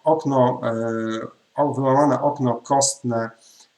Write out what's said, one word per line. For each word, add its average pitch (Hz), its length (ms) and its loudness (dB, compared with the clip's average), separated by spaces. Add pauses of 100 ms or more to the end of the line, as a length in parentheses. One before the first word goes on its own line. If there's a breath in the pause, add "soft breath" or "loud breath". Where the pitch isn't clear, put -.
okno, 139 600 2
e, 113 1000 -6
o-, 139 120 0
wyłamane 135 480 2
okno 131 320 0
kostne, 117 760 -2 (480 soft breath)